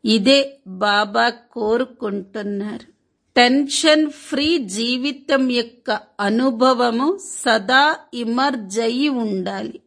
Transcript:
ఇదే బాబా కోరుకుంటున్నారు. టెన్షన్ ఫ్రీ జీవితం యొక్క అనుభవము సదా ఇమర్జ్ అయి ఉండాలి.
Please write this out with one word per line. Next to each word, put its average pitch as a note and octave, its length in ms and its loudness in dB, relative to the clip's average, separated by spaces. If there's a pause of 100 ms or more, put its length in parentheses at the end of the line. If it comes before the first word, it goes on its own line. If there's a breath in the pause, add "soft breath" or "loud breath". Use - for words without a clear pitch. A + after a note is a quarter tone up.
ఇదే B3+ 600 2
బాబా G#3 600 0
కోరుకుంటున్నారు. G#3+ 1600 -6 (500)
టెన్షన్ D4 720 4
ఫ్రీ D4+ 480 -2
జీవితం B3+ 920 -2
యొక్క A#3 400 -4 (300)
అనుభవము B3 1000 2 (200)
సదా B3+ 580 2 (180)
ఇమర్జ్ A#3 680 -2
అయి B3 280 0
ఉండాలి. G3+ 800 -4